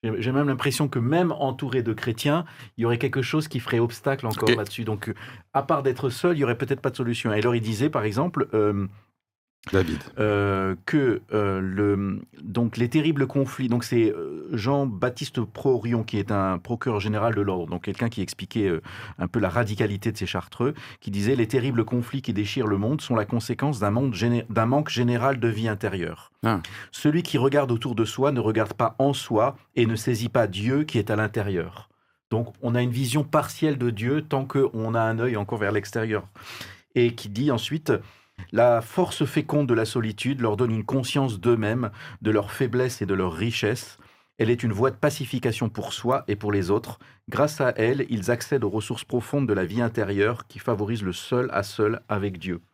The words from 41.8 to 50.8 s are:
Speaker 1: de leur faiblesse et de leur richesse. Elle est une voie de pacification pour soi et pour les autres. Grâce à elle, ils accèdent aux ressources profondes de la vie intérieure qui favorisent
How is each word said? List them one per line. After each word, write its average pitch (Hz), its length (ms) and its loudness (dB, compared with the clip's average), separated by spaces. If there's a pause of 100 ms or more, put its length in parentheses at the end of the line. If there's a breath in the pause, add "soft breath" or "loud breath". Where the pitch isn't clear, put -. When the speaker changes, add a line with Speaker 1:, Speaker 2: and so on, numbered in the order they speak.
Speaker 1:
de 107 80 2
leur 101 200 2
faiblesse 123 500 0
et 101 60 -2
de 98 80 0
leur 92 180 0
richesse. 110 640 -2 (400 soft breath)
Elle 110 120 2
est 120 140 2
une 113 80 2
voie 120 180 4
de - 60 -12
pacification 123 720 -2
pour - 240 -6
soi 123 340 -2
et 104 80 0
pour 104 160 -4
les 98 200 0
autres. - 280 0 (300 loud breath)
Grâce 151 320 0
à 127 160 2
elle, 123 320 2
ils 107 220 -2
accèdent 120 340 0
aux 98 60 0
ressources 110 340 -4
profondes 127 420 -2
de 104 60 2
la 92 140 2
vie 107 160 -2
intérieure 110 640 0
qui - 100 -18
favorisent 104 460 -2